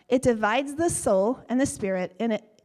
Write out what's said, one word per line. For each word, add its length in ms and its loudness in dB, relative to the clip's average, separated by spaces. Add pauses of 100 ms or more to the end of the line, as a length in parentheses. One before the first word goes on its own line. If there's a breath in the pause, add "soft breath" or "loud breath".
It 140 2
divides 540 0
the 120 0
soul 600 0
and 120 0
the 60 2
spirit, 540 -4
and 120 0
it 120 -4 (200)